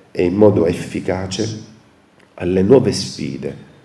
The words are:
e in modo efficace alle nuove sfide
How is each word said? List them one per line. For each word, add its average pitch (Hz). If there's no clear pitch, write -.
e 90
in 87
modo 101
efficace 95
alle 92
nuove 107
sfide -